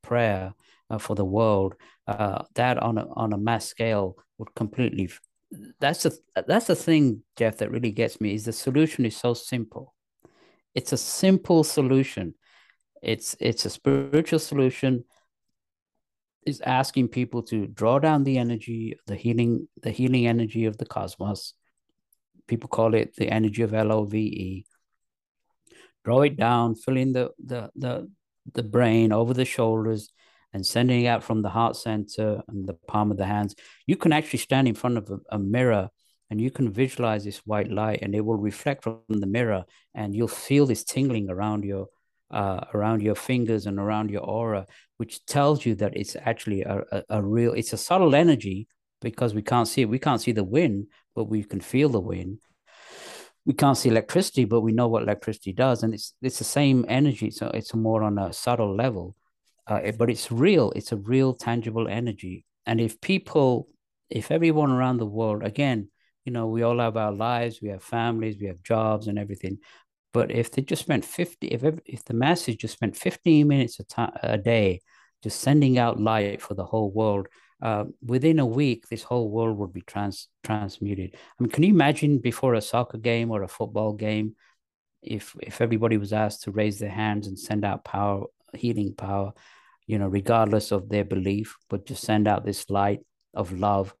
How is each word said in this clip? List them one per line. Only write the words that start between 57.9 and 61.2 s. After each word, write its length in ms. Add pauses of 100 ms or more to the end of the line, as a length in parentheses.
on 160
a 140
subtle 420
level, 400 (560)
uh, 60
it, 200
but 140
it's 220
real. 420
It's 160
a 60
real 380